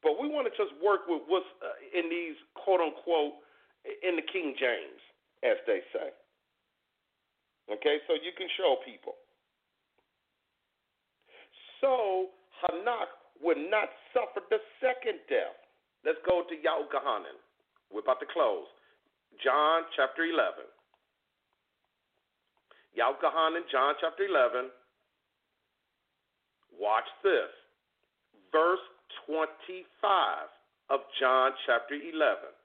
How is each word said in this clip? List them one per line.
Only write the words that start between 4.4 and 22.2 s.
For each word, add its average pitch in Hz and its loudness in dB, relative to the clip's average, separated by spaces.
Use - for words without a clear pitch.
James, 90 -2
as 110 4
they 101 0
say. - -6
Okay, 147 0
so 165 2
you 160 -6
can 185 -10
show 151 2
people. - -14
"So 202 2
Hanach 190 -2
would 156 2
not 202 -2
suffer 220 0
the 214 0
second 254 -2
death." - -2
Let's 151 0
go 175 2
to 170 -8
Yahuwah. 139 -2
We're 101 -6
about 127 0
to 143 -8
close. 107 0
John 151 4
chapter 139 0
eleven. 131 0